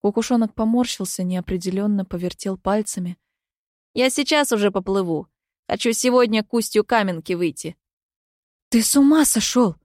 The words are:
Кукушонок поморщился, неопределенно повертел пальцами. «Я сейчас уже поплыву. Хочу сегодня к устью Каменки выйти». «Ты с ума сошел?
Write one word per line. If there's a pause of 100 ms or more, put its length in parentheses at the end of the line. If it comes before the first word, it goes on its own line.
Кукушонок
поморщился,
неопределенно
повертел
пальцами. (800)
«Я
сейчас
уже
поплыву. (400)
Хочу
сегодня
к
устью
Каменки
выйти». (920)
«Ты
с
ума
сошел?